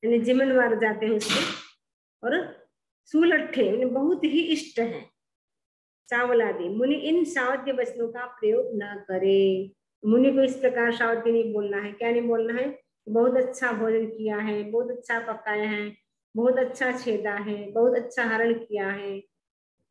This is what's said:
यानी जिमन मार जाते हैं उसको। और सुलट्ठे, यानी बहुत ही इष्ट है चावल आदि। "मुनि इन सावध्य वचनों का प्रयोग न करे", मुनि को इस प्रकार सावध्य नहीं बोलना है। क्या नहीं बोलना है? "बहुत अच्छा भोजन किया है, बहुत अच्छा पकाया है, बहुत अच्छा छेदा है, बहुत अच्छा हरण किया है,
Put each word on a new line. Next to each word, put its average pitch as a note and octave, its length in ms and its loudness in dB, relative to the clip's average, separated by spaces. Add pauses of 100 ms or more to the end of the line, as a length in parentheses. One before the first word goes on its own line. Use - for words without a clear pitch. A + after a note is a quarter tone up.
यानी A#3 160 4
जिमन B3+ 320 4
मार A#3 280 4
जाते G#3+ 260 0
हैं A3+ 80 2
उसको। G#3+ 280 0 (840)
और D#4 340 -2 (440)
सुलट्ठे, D#4 580 4
यानी A3 220 2
बहुत C#4 380 0
ही D4+ 180 2
इष्ट D#4+ 380 -2
है A3+ 260 -4 (1040)
चावल B3 320 2
आदि। F#3 280 -2
"मुनि B3 260 0
इन D#4+ 280 0
सावध्य C4 480 -2
वचनों B3 360 -4
का A#3+ 180 -10
प्रयोग A#3+ 480 0
न G3+ 340 -8
करे", G3 640 2 (340)
मुनि B3 260 6
को C4+ 120 4
इस C4 120 0
प्रकार A#3+ 360 0
सावध्य A#3 400 0
नहीं A3+ 220 2
बोलना G3+ 240 -2
है। G#3 140 -6
क्या A#3 200 -2
नहीं A#3 100 2
बोलना A#3 320 0
है? C4+ 260 -4 (300)
"बहुत A#3+ 280 4
अच्छा B3+ 340 0
भोजन A3+ 340 0
किया G#3+ 320 -4
है, G#3 260 -4
बहुत A#3 280 -4
अच्छा A#3 280 -6
पकाया G#3+ 500 -4
है, G#3 260 -6 (400)
बहुत B3 220 2
अच्छा B3+ 340 -2
छेदा G#3+ 420 -4
है, G#3 380 -6
बहुत A#3 240 4
अच्छा A#3+ 280 -4
हरण A3+ 300 2
किया G#3 360 -4
है, G3+ 340 -8 (680)